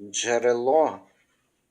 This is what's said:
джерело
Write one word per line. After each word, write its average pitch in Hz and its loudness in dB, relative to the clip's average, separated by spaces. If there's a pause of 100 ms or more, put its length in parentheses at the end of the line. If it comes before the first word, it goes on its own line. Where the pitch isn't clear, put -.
джерело 120 0 (720)